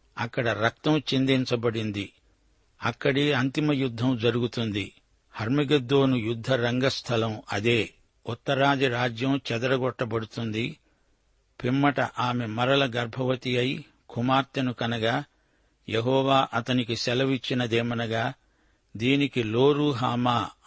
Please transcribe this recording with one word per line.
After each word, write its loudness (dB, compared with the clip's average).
అక్కడ -4
రక్తం 0
చిందించబడింది. 0
అక్కడే 0
అంతిమ 0
యుద్ధం 0
జరుగుతుంది. -2
హర్మగెద్దోను 2
యుద్ధ -2
రంగస్థలం 0
అదే. 0
ఉత్తరాది 0
రాజ్యం -2
చెదరగొట్టబడుతుంది. -2
పిమ్మట 2
ఆమె -2
మరల 2
గర్భవతి -2
అయి -2
కుమార్తెను 0
కనగా, -2
యెహోవా 2
అతనికి -2
సెలవిచ్చినదేమనగా, 0
"దీనికి 2
లోరుహామా 2